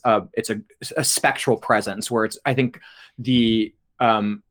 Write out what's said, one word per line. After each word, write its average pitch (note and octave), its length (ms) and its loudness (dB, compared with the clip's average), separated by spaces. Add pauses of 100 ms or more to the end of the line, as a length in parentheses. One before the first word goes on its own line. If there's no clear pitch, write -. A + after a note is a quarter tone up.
a, G#2+ 300 2
it's - 180 -4
a, G#2+ 100 -6 (340)
a D3+ 80 0
spectral - 540 0
presence G#2+ 540 -2
where A2+ 140 2
it's, G#2+ 200 -6
I C3+ 80 0
think B2 260 0 (380)
the, A#2 560 2 (260)
um, G#2+ 520 2